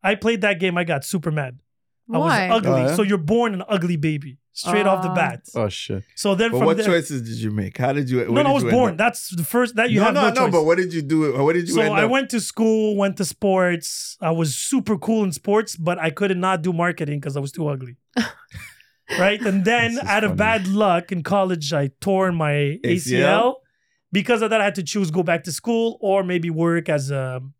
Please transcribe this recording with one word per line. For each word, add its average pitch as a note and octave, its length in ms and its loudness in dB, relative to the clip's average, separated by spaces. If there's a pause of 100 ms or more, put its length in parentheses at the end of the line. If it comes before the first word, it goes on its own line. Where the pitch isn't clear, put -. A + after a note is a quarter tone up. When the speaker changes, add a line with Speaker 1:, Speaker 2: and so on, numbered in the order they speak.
Speaker 1:
I G3+ 120 2
played G#3+ 260 -2
that G3+ 180 0
game. F3+ 180 0
I F3 60 0
got D#3 220 -2
super E3+ 260 -4
mad. C3+ 280 -6 (520)
I A#3 60 0
was D4+ 140 2
Speaker 2:
Why? G3 180 2
Speaker 1:
ugly. G#3 220 2
Speaker 3:
Oh, C3+ 60 4 (100)
yeah? D#3 80 2
Speaker 1:
So G#3+ 80 2
you're G3+ 140 2
born G#3+ 360 0
an F3+ 160 -6
ugly F3 260 0
baby. D3 420 -4 (160)
Straight G3 320 0
off F#3+ 160 2
the F#3 80 -2
Speaker 2:
Aw. F#3 60 -2
Speaker 1:
bat. C#3+ 260 -2 (140)
Speaker 3:
Oh, G#2+ 140 0
shit. G2 340 -8 (120)
Speaker 1:
So G3+ 200 0
then A3+ 160 2
Speaker 4:
But A3+ 60 0
Speaker 1:
from - 80 4
Speaker 4:
what A#3+ 100 4
Speaker 1:
there G#3+ 100 0
Speaker 4:
choices D#3+ 360 0
did A2+ 160 -8
you A2 140 -4
make? G#2 260 -4
How B2+ 160 0
did C#3+ 160 -2
you, B2+ 160 0
Speaker 1:
No, A2+ 80 -2
Speaker 4:
where C#4+ 100 4
Speaker 1:
no, - 0 -
Speaker 4:
did C#4 60 4
Speaker 1:
I C#4 40 4
was C4+ 100 2
Speaker 4:
you A#2 60 0
end A3+ 80 4
Speaker 1:
born. A#3+ 160 4
Speaker 4:
up? D#3 40 -10
Speaker 1:
That's A#3 360 -2
the E3+ 120 -4
first, B3 320 -2
that A#3+ 140 2
you G#3+ 80 4
Speaker 4:
No, G#3 80 4
Speaker 1:
have G#3+ 80 2
Speaker 4:
no, C#4+ 80 4
Speaker 1:
no A#3+ 60 4
Speaker 4:
no, B3 120 0
Speaker 1:
choice. A3 100 2
Speaker 4:
but E3 140 4
what E3+ 120 4
did F3+ 160 -2
you E3 80 -2
do? C#3+ 400 0
What D3+ 120 4
did F3 160 0
you - 60 0
Speaker 1:
So A3 60 4
Speaker 4:
end G#3 120 2
Speaker 1:
I G3+ 100 4
Speaker 4:
up? A3+ 80 2
Speaker 1:
went C4+ 200 0
to A#3 100 -2
school, A3 560 0
went G3 200 0
to G3 60 -2
sports. F3+ 960 -2
I E3 120 0
was E3 220 0
super A3 440 -2
cool A3 260 0
in F#3+ 80 0
sports, G#3 460 -2
but F3 220 -2
I D#3+ 100 0
could F#3+ 260 0
not F3+ 280 0
do F3+ 100 0
marketing E3 480 -2
'cause C#3 160 -6
I - 20 -2
was C#3 140 -8
too D#3+ 160 -4
ugly. C3 260 -8 (220)
Speaker 2:
<laughs> A#3 80 0 (960)
Speaker 1:
Right? G3+ 220 2
And G3 240 2
then A#3 300 2
Speaker 3:
This C4 80 -4
is F#3+ 60 -6
Speaker 1:
out G#3 140 2
of G3+ 80 0
Speaker 3:
funny. D3+ 60 -2
Speaker 1:
bad G#3+ 300 2
luck F#3+ 440 2
in F3 100 -4
college, F3 520 0
I C#3+ 260 0
tore F#3+ 320 0
my D#3 220 0
A D3 260 -2
C - 60 -8
L. F3 80 2
Speaker 4:
A F3 60 0
C B2+ 220 0
L? A3+ 400 2 (500)
Speaker 1:
Because G#3 300 2
of A3 100 0
that, A3 100 2
I G3+ 40 2
had G3+ 100 0
to F#3+ 80 -4
choose F3+ 280 -2
go F3+ 120 0
back E3+ 220 0
to E3+ 60 -8
school A3+ 500 -2
or G3 220 2
maybe F3 260 -2
work E3+ 380 0
as C#3+ 240 -2
a C3 300 -4 (180)